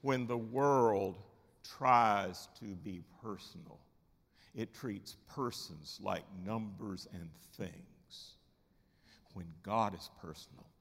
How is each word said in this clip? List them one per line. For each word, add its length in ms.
When 240
the 120
world 840
tries 840
to 140
be 300
personal, 580
it 180
treats 440
persons 760
like 220
numbers 680
and 160
things. 800
When 280
God 320
is 160
personal 460